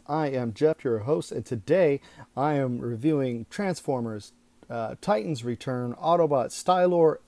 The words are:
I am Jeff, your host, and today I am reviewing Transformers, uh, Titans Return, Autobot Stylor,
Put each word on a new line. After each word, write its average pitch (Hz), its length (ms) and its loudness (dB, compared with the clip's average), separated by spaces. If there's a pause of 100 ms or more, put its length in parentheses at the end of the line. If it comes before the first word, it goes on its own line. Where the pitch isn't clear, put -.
I 151 220 -2
am 123 220 -2
Jeff, 151 320 2
your 117 140 0
host, 147 340 -2
and 127 140 -6
today 143 560 2 (340)
I 147 200 0
am 127 240 -2
reviewing 123 720 -2
Transformers, 123 800 -4 (400)
uh, 113 300 -6
Titans 190 420 -2
Return, 123 580 -6
Autobot 156 460 2
Stylor, 180 680 4 (100)